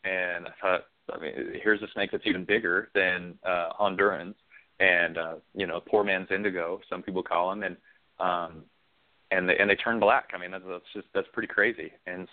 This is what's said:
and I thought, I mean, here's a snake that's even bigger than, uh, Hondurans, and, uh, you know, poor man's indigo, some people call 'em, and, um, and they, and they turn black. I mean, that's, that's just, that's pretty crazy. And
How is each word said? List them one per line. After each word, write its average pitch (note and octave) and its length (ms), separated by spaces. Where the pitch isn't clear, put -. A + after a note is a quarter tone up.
and F2+ 440
I - 120
thought, F#2 200
I - 80
mean, D#2+ 120
here's G#2 200
a G2 120
snake G2+ 180
that's G#2 140
even F#2 180
bigger G#2 500
than, F2+ 500
uh, F2 340
Hondurans, F#2+ 560
and, F2 380
uh, E2 160
you G2+ 120
know, E2+ 140
poor G#2 240
man's F#2+ 260
indigo, F#2+ 580
some F2+ 140
people F#2 200
call F2 300
'em, G2+ 100
and, F#2 140
um, E2+ 460
and F#2 180
they, F2+ 100
and G2+ 120
they G2 60
turn A#2 240
black. A2+ 340
I F2+ 40
mean, F2+ 120
that's, F#2 160
that's F2+ 260
just, G2+ 220
that's F#2+ 180
pretty A2+ 160
crazy. G#2 440
And F2+ 260